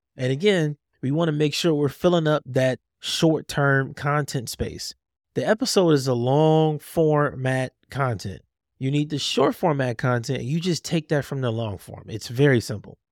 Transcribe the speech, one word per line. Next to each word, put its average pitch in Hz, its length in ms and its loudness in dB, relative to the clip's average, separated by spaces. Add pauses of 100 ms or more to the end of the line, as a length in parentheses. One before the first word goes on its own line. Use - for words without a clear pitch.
(160)
And 131 160 -2
again, 156 440 2 (240)
we 139 120 -2
wanna 165 180 0
make 147 240 0
sure 170 180 2
we're 147 160 2
filling 175 380 2
up 151 200 2
that 127 340 0 (180)
short-term 139 960 0
content 143 540 -4
space. - 440 -8 (420)
The 131 120 -2
episode 196 440 2
is 135 180 4
a 127 60 2
long 151 680 4
format 131 960 0 (160)
content. 117 520 -4 (380)
You 131 100 -2
need 147 200 0
the 143 100 -4
short - 340 0
format 139 440 0
content. 123 440 -2
You 139 160 -4
just 170 260 -2
take 160 260 -4
that 143 140 0
from 139 180 -6
the 120 100 -2
long 110 260 -6
form. - 300 -16
It's - 180 -10
very 127 340 4
simple. - 380 -12 (140)